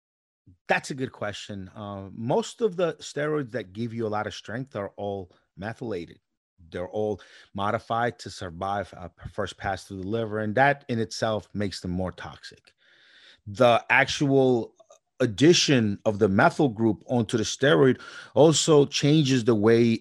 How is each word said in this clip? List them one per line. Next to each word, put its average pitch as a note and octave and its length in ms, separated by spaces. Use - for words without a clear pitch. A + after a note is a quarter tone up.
that's F3 220
a D#3+ 40
good B2+ 180
question. G2 640
Uh, G2+ 400
most D3 460
of G#3 160
the E3 180
steroids D3 580
that G#2 200
give A2+ 200
you A2+ 140
a - 20
lot G#2 180
of G#2 80
strength B2+ 420
are G2 200
all G2+ 360
methylated. G2 640
They're F2+ 180
all G#2+ 320
modified A2+ 640
to G#2 100
survive F#2+ 640
a F2 120
p-, - 240
first G2 240
pass G2 280
through G2 180
the F#2 60
liver, G#2+ 320
and G#2+ 140
that C#3 340
in A#2+ 100
itself A2 560
makes G2 260
them F2+ 120
more F2+ 200
toxic. - 600
The A2+ 440
actual C3 840
addition B2+ 840
of G#2 140
the G#2+ 100
methyl C#3 400
group A2 400
onto A#2+ 280
the A2 60
steroid C3+ 580
also D3 520
changes C#3 580
the A#2 100
way A2+ 460